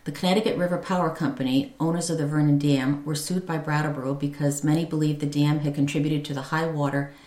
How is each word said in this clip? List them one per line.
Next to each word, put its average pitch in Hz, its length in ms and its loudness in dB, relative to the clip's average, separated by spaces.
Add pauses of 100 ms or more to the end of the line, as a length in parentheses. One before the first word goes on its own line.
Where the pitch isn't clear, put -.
The 147 80 -8
Connecticut 196 440 2
River 175 200 0
Power 175 320 0
Company, 135 680 0
owners 165 320 0
of 160 80 0
the 151 80 0
Vernon 147 320 4
Dam, 143 460 2
were 151 120 -4
sued 180 300 -4
by 160 120 -4
Brattleboro 147 560 -2
because 143 500 -2
many 156 220 2
believed 151 340 0
the 151 60 -2
dam 147 340 2
had 143 160 -2
contributed 147 480 0
to 147 100 -8
the 135 100 -6
high 160 240 -2
water 143 460 -2 (120)